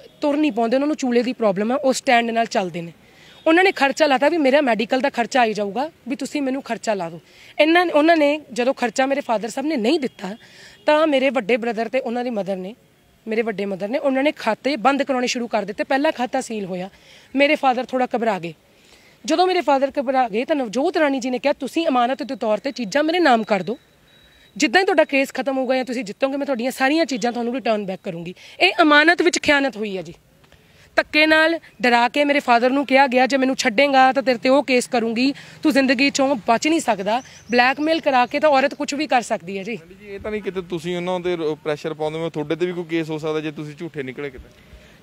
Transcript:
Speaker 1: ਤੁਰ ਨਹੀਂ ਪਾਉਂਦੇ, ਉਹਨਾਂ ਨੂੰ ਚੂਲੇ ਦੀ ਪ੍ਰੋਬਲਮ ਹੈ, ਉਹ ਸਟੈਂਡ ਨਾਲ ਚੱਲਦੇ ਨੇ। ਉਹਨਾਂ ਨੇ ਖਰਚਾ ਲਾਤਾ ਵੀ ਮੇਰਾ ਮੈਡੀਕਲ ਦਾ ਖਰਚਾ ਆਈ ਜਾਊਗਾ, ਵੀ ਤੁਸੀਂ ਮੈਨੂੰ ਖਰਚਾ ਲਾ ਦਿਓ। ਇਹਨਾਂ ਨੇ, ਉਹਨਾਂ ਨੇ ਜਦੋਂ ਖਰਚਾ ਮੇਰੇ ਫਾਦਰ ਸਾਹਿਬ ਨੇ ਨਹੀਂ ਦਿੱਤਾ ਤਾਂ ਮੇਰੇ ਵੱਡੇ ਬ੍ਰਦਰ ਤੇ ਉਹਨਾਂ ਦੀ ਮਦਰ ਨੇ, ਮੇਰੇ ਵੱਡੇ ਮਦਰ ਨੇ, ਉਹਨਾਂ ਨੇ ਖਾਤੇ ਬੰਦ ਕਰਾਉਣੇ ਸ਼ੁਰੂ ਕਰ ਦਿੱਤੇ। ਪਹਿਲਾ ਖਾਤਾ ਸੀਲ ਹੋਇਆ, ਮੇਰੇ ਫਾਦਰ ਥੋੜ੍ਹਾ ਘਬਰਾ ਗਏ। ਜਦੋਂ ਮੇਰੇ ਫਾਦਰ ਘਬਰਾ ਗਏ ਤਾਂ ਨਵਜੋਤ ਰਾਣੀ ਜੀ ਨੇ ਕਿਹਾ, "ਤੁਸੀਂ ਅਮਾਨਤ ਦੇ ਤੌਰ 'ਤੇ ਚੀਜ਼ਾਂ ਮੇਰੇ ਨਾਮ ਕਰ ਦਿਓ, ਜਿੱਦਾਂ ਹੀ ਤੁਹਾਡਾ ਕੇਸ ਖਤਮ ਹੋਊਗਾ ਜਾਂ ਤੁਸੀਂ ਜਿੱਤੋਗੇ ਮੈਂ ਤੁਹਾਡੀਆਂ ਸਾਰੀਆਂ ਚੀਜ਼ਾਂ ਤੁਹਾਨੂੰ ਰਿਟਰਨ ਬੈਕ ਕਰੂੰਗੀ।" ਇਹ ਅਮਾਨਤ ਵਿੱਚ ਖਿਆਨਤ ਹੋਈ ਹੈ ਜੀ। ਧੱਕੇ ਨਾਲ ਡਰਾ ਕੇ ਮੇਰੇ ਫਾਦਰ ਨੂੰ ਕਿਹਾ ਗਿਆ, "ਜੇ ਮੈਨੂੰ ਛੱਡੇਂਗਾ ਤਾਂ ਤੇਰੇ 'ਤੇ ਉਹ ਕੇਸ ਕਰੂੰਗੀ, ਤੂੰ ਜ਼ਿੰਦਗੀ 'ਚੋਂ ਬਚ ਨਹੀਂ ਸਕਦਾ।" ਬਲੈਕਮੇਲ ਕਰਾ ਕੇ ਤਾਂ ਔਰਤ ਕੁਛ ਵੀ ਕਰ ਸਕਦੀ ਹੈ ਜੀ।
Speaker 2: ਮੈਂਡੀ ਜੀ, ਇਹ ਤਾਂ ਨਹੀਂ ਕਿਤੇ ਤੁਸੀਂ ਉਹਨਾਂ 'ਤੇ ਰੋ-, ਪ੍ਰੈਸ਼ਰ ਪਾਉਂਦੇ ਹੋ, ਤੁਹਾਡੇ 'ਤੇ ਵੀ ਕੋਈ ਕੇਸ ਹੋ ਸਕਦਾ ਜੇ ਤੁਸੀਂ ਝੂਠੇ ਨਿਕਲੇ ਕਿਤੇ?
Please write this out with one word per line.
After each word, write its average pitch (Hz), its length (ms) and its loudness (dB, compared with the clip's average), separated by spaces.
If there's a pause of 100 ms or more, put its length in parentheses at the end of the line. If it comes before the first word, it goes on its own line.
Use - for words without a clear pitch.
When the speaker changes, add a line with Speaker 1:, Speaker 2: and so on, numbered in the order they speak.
(200)
Speaker 1:
ਤੁਰ 294 160 0
ਨਹੀਂ 302 160 2
ਪਾਉਂਦੇ, 226 240 0
ਉਹਨਾਂ 285 100 0
ਨੂੰ 302 100 -2
ਚੂਲੇ 247 260 0
ਦੀ 247 100 -4
ਪ੍ਰੋਬਲਮ 214 400 0
ਹੈ, 269 40 0
ਉਹ 269 160 0
ਸਟੈਂਡ 233 380 0
ਨਾਲ 226 160 0
ਚੱਲਦੇ 180 360 -4
ਨੇ। 170 100 -14 (540)
ਉਹਨਾਂ 330 180 6
ਨੇ 381 80 4
ਖਰਚਾ 277 340 2
ਲਾਤਾ 277 220 4
ਵੀ 339 100 0
ਮੇਰਾ 285 220 4
ਮੈਡੀਕਲ 240 400 0
ਦਾ 277 100 0
ਖਰਚਾ 240 300 0
ਆਈ 220 140 2
ਜਾਊਗਾ, 208 360 -4 (180)
ਵੀ 269 80 -6
ਤੁਸੀਂ 285 260 -6
ਮੈਨੂੰ 262 200 -4
ਖਰਚਾ 220 320 -4
ਲਾ 170 160 -6
ਦਿਓ। 165 100 -16 (400)
ਇਹਨਾਂ 339 260 4
ਨੇ, 320 60 -4
ਉਹਨਾਂ 320 240 4
ਨੇ 294 240 2 (120)
ਜਦੋਂ 240 220 -2
ਖਰਚਾ 262 320 -2
ਮੇਰੇ 277 140 -2
ਫਾਦਰ 226 280 -4
ਸਾਹਿਬ 269 200 -8
ਨੇ 320 80 -2
ਨਹੀਂ 262 240 0
ਦਿੱਤਾ 208 360 -8 (500)
ਤਾਂ 302 200 4
ਮੇਰੇ 269 240 2
ਵੱਡੇ 233 260 0
ਬ੍ਰਦਰ 226 320 -4
ਤੇ 254 120 -2
ਉਹਨਾਂ 240 240 -4
ਦੀ 254 60 -6
ਮਦਰ 196 260 -4
ਨੇ, 185 180 -10 (540)
ਮੇਰੇ 220 140 0
ਵੱਡੇ 208 220 -6
ਮਦਰ 196 240 -6
ਨੇ, 262 100 -2
ਉਹਨਾਂ 269 240 0
ਨੇ 302 100 2
ਖਾਤੇ 254 440 -2
ਬੰਦ 269 260 2
ਕਰਾਉਣੇ 247 240 -2
ਸ਼ੁਰੂ 240 200 -4
ਕਰ 214 160 -2
ਦਿੱਤੇ। 202 220 -6
ਪਹਿਲਾ 285 260 0
ਖਾਤਾ 262 300 -4
ਸੀਲ 214 240 -8
ਹੋਇਆ, 185 260 -8 (460)
ਮੇਰੇ 285 180 4
ਫਾਦਰ 254 300 0
ਥੋੜ੍ਹਾ 254 320 -2
ਘਬਰਾ 214 220 -2
ਗਏ। 160 160 -8 (720)
ਜਦੋਂ 330 200 4
ਮੇਰੇ 370 140 2
ਫਾਦਰ 269 400 2
ਘਬਰਾ 262 280 0
ਗਏ 214 160 -2
ਤਾਂ 320 120 0
ਨਵਜੋਤ 262 400 -2
ਰਾਣੀ 277 240 2
ਜੀ 254 100 -4
ਨੇ 247 80 -2
ਕਿਹਾ, 277 140 0
"ਤੁਸੀਂ 320 340 -4
ਅਮਾਨਤ 262 360 0
ਦੇ 254 140 -8
ਤੌਰ 214 220 -2
'ਤੇ 269 140 -6
ਚੀਜ਼ਾਂ 247 320 -2
ਮੇਰੇ 330 140 0
ਨਾਮ 254 240 4
ਕਰ 196 200 0
ਦਿਓ, 202 160 -8 (800)
ਜਿੱਦਾਂ 294 240 2
ਹੀ 381 60 4
ਤੁਹਾਡਾ 320 180 4
ਕੇਸ 269 300 0
ਖਤਮ 269 240 -4
ਹੋਊਗਾ 262 180 0
ਜਾਂ 254 80 -2
ਤੁਸੀਂ 247 200 -6
ਜਿੱਤੋਗੇ 269 320 -4
ਮੈਂ 277 100 -6
ਤੁਹਾਡੀਆਂ 254 240 -4
ਸਾਰੀਆਂ 285 340 0
ਚੀਜ਼ਾਂ 240 280 -2
ਤੁਹਾਨੂੰ 240 220 -4
ਰਿਟਰਨ 214 320 -2
ਬੈਕ 185 160 -8
ਕਰੂੰਗੀ।" 175 320 -10 (260)
ਇਹ 381 120 4 (100)
ਅਮਾਨਤ 311 400 4
ਵਿੱਚ 339 160 0
ਖਿਆਨਤ 277 380 0
ਹੋਈ 202 200 -8
ਹੈ 180 60 -8
ਜੀ। 160 120 -16 (840)
ਧੱਕੇ 311 300 2
ਨਾਲ 320 320 4 (240)
ਡਰਾ 240 260 4
ਕੇ 294 160 0
ਮੇਰੇ 285 160 2
ਫਾਦਰ 247 300 4
ਨੂੰ 277 160 0
ਕਿਹਾ 269 200 6
ਗਿਆ, 254 200 2
"ਜੇ 269 100 0
ਮੈਨੂੰ 262 200 0
ਛੱਡੇਂਗਾ 262 560 4
ਤਾਂ 269 100 -2
ਤੇਰੇ 240 140 0
'ਤੇ 262 120 0
ਉਹ 269 140 4
ਕੇਸ 247 240 0
ਕਰੂੰਗੀ, 240 480 0 (280)
ਤੂੰ 302 100 2
ਜ਼ਿੰਦਗੀ 269 360 2
'ਚੋਂ 269 280 0 (120)
ਬਚ 233 200 2
ਨਹੀਂ 320 120 2
ਸਕਦਾ।" 208 420 -2 (280)
ਬਲੈਕਮੇਲ 269 500 2
ਕਰਾ 254 260 2
ਕੇ 285 140 -4
ਤਾਂ 302 100 4
ਔਰਤ 269 240 2
ਕੁਛ 285 200 -6
ਵੀ 294 120 -4
ਕਰ 247 160 0
ਸਕਦੀ 196 360 -8
ਹੈ 190 40 -8
ਜੀ। 196 100 -10
Speaker 2:
ਮੈਂਡੀ 180 220 -14
ਜੀ, 202 180 -20
ਇਹ 196 80 -12
ਤਾਂ 214 100 -8
ਨਹੀਂ 214 120 -4
ਕਿਤੇ 190 180 -6
ਤੁਸੀਂ 175 360 -6
ਉਹਨਾਂ 180 240 -4
'ਤੇ 180 160 -2
ਰੋ-, 156 180 -4
ਪ੍ਰੈਸ਼ਰ 151 400 -6
ਪਾਉਂਦੇ 156 240 -6
ਹੋ, 165 120 -6
ਤੁਹਾਡੇ 151 240 -6
'ਤੇ 170 120 -2
ਵੀ 180 60 -4
ਕੋਈ 175 120 -8
ਕੇਸ 160 260 -4
ਹੋ 156 80 -6
ਸਕਦਾ 156 220 -4
ਜੇ 151 100 -6
ਤੁਸੀਂ 151 280 -12
ਝੂਠੇ 156 240 -10
ਨਿਕਲੇ 131 280 -10
ਕਿਤੇ? - 480 -20 (240)